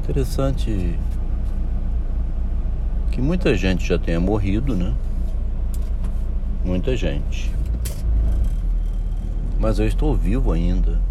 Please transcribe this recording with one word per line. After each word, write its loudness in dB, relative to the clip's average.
Interessante 0
que -2
muita 2
gente 2
já 2
tenha 0
morrido, 2
né? 0
Muita 0
gente. -2
Mas 2
eu 2
estou 2
vivo 2
ainda. 2